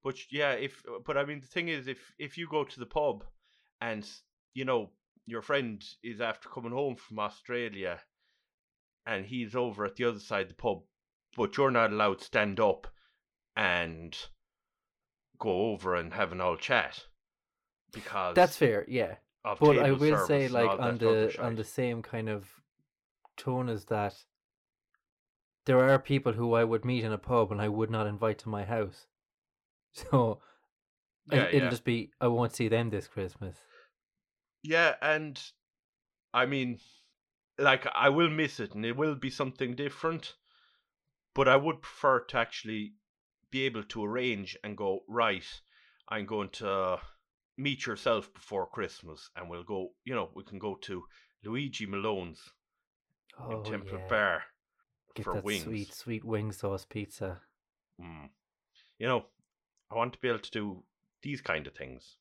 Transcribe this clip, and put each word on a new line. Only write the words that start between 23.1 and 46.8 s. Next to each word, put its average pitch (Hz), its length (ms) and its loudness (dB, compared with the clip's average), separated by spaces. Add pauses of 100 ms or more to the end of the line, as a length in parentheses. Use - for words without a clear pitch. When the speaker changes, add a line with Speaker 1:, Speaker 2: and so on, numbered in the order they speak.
Speaker 2:
tone 127 320 -2
as 107 180 -4
that, 104 280 0 (1500)
there 127 120 6 (120)
are 135 80 8
people 135 340 2
who 117 220 2
I 117 100 6
would 113 200 0
meet 123 200 0
in 110 80 -2
a 104 60 -4
pub 113 340 2
and 104 80 -2
I 107 80 0
would 107 220 0
not 110 160 0
invite 104 340 0
to - 80 -8
my 104 160 -4
house. 104 480 -4
<laughs> - 40 -20 (760)
So, 117 460 2 (880)
I, 143 60 4
Speaker 1:
Yeah, 123 120 6
Speaker 2:
it'll 139 160 4
Speaker 1:
yeah. 90 60 0
Speaker 2:
just 120 140 -6
be, 117 340 -2
I 131 100 2
won't 120 260 2
see 113 140 0
them 117 200 4
this 101 200 -4
Christmas. 92 500 -8 (1040)
Speaker 1:
Yeah, 160 400 4
and, 151 360 0 (920)
I 127 140 4
mean, 131 320 -2 (800)
like, 135 360 6
I 123 140 6
will 160 220 6
miss 156 280 -2
it 107 160 -6
and 107 120 -4
it 120 100 -2
will 151 200 0
be 135 120 -6
something 131 480 -4
different, 147 560 -4 (1040)
but 135 120 6
I 131 100 8
would 143 260 2
prefer 131 380 2
to - 180 -4
actually 107 560 -4 (560)
be 135 160 -2
able 113 180 -4
to 113 180 -8
arrange 107 600 -4
and 104 140 -10
go, 98 280 -2
"Right, 107 380 0 (640)
I'm 110 160 -4
going 101 300 -4
to 95 440 0 (600)